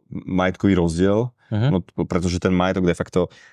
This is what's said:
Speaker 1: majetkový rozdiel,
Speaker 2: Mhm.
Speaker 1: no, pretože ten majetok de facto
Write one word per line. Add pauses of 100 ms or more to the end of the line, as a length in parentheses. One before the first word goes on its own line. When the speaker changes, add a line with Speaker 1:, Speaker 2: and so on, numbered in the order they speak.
Speaker 1:
majetkový
rozdiel, (200)
Speaker 2:
Mhm.
Speaker 1:
no, (240)
pretože
ten
majetok
de
facto (260)